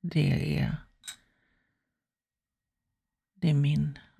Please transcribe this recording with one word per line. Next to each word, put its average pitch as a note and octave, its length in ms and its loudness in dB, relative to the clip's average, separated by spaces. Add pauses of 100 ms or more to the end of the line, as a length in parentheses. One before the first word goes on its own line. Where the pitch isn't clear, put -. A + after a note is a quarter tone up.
Det A#2+ 580 0
är, - 180 -2 (2500)
det F3 160 0
är D3+ 40 4
min C#3+ 440 2 (220)